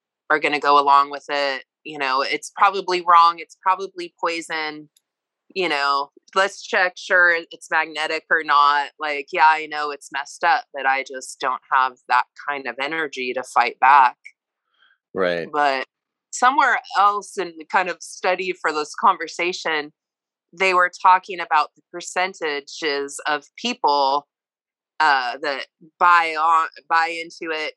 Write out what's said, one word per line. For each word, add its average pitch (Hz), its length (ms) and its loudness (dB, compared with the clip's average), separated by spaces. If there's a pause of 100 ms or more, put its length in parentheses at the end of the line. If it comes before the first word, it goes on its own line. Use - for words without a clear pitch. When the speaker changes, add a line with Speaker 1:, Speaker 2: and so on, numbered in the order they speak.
(320)
Speaker 1:
are 151 80 2
gonna 147 200 -2
go 143 200 4
along 139 320 4
with 139 180 -12
it. 143 360 -4 (180)
You 151 160 -12
know, 135 240 0
it's 151 340 -6
probably 190 500 -2
wrong, 170 300 6
it's 160 240 -18
probably 185 580 -6
poison, 156 720 -6 (640)
you 180 160 -2
know, 143 400 -2 (240)
let's 196 300 -2
check, 185 340 0
sure, 175 380 2 (160)
it's - 180 -20
magnetic 160 640 -4
or 165 120 2
not. 143 460 2 (100)
Like, 147 320 -6
yeah, 170 140 4
I 156 220 2
know 151 240 -6
it's - 200 -14
messed - 320 -8
up, 165 300 2
but 135 140 -4
I 135 160 2
just 131 360 -14
don't 127 220 -4 (100)
have 131 220 2 (160)
that 123 160 2 (240)
kind 139 160 -6
of 120 160 -8
energy 139 540 -6
to 127 80 -4
fight 120 360 -2
back. 131 380 6 (960)
Speaker 2:
Right. 87 400 -2
Speaker 1:
But 139 320 0 (460)
somewhere 254 480 2 (180)
else 202 400 0
in 170 220 -6
the 156 120 -18
kind 185 160 2
of 170 140 -6
study 185 580 -2
for 160 140 -2
this 151 260 -6
conversation, 165 920 -2 (640)
they 190 160 2
were 180 180 2 (100)
talking 185 400 2
about 160 340 0
the - 60 -20 (100)
percentages 151 1400 -6
of 147 160 -2 (140)
people, 143 680 0 (760)
uh, 131 400 2
that 139 240 -6 (340)
buy 170 400 4
on, 160 300 2 (200)
buy 165 180 2 (140)
into 165 320 -10
it, 156 240 -6